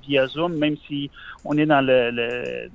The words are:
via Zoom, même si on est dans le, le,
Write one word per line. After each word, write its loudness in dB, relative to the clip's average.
via 2
Zoom, -4
même 0
si -6
on -2
est 4
dans 4
le, 4
le, -6